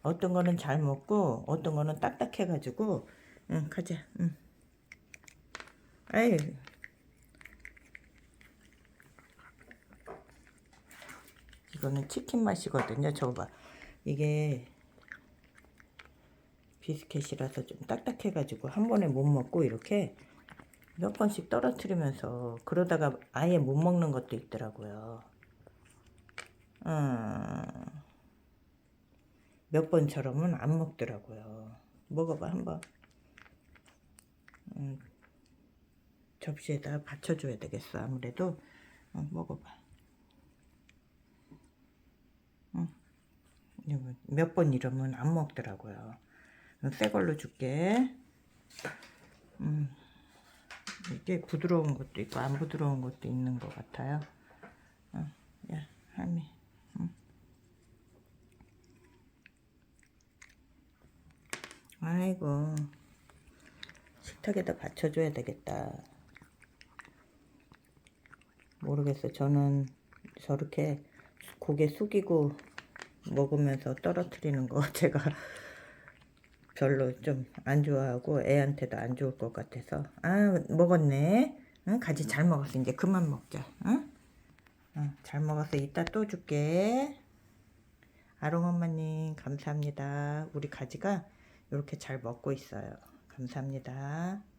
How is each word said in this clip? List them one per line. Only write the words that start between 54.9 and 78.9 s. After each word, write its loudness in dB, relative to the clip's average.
어, -6
야, -10
할미. -4
음. -6
아이고, 0
식탁에다 -2
받쳐줘야 0
되겠다. -6
모르겠어. 0
저는 4
저렇게 -2
고개 2
숙이고 2
먹으면서 2
떨어뜨리는 0
거 2
<laughs> -8
제가 4
별로 2
좀 0
안 6
좋아하고 2
애한테도 4